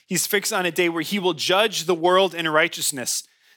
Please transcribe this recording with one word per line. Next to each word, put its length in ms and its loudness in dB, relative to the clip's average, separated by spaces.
He's 200 -2
fixed 260 -2
on 140 0
a 40 0
day 200 2
where 120 -4
he 160 -4
will 140 0
judge 520 0
the 100 0
world 400 4
in 140 -4
righteousness. 760 0